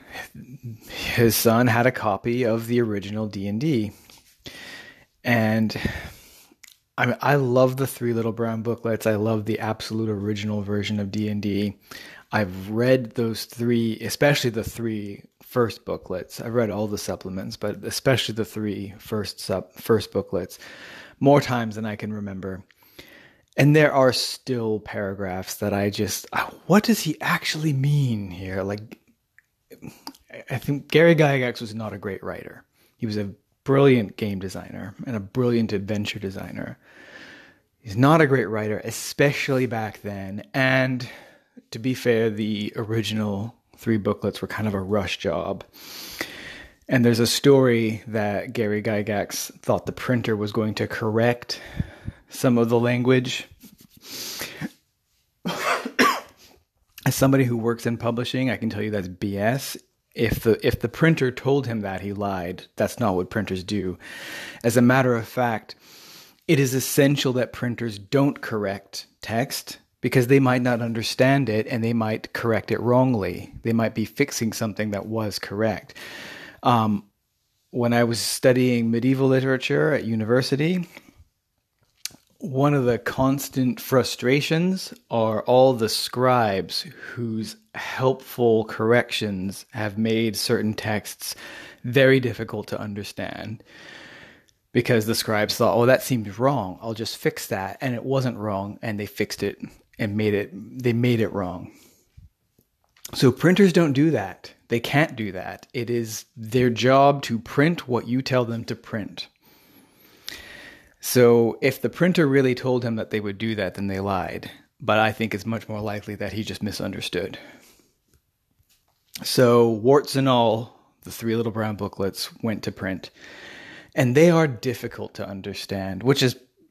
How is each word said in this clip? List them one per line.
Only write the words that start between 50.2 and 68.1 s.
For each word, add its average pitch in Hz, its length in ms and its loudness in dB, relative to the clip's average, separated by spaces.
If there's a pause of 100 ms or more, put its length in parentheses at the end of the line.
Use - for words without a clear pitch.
was 104 160 -4
going 107 220 -2
to 113 120 -2
correct 113 760 0 (680)
some 123 280 2
of 117 120 4
the 120 100 4
language. 123 640 2 (2000)
<coughs> 180 40 -6 (1600)
As 131 100 2
somebody 135 280 4
who 117 140 0
works 113 280 -2
in 117 120 -2
publishing, 120 520 -2
I 104 80 -2
can 113 120 -2
tell 107 120 -6
you 107 100 -4
that's 101 160 -4
B 98 300 -6
S. 117 380 -2 (380)
If - 280 0
the, 113 240 2
if 120 160 0
the 113 80 -2
printer 156 420 2
told 135 340 0
him 117 160 -6
that, 95 200 -6
he 101 120 -6
lied. 95 520 -6 (100)
That's - 240 -2
not 101 160 2
what 92 140 -2
printers 95 340 -4
do. 92 340 -4 (680)
As 120 140 4
a 123 40 6
matter 127 340 6
of 110 120 -4
fact, 117 480 -4 (720)
it 156 120 4
is 131 140 2
essential 139 600 2
that 123 200 -2
printers 117 440 -6
don't 135 440 0